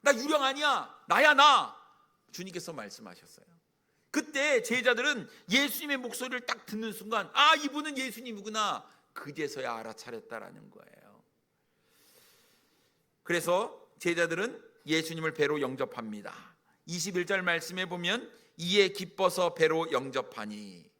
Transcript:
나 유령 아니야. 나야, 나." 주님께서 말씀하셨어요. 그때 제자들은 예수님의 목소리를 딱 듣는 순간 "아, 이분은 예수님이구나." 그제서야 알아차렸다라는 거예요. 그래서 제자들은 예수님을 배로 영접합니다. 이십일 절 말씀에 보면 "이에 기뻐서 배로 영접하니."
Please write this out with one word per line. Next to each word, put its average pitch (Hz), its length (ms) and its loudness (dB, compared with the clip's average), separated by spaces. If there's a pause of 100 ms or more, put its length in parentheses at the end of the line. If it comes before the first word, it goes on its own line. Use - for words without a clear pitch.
나 285 120 6
유령 285 300 2
아니야. 269 640 0
나야, 285 260 8
나." 262 420 8 (560)
주님께서 175 400 -12
말씀하셨어요. 104 760 -16 (640)
그때 277 520 0
제자들은 240 680 0 (200)
예수님의 277 480 0
목소리를 247 440 -6
딱 240 240 -6
듣는 220 260 -6
순간 208 420 -4
"아, 302 220 6
이분은 294 420 -6
예수님이구나." 214 920 -4 (240)
그제서야 143 640 -6
알아차렸다라는 110 920 -14
거예요. - 540 -20 (2000)
그래서 175 560 0 (200)
제자들은 170 640 -2 (240)
예수님을 160 480 -2
배로 147 280 0
영접합니다. 123 920 -6 (320)
이십일 175 380 -4
절 190 160 0
말씀에 180 440 -2
보면 180 440 -4 (280)
"이에 185 320 4
기뻐서 180 640 0
배로 160 380 2
영접하니." 107 1000 -6 (100)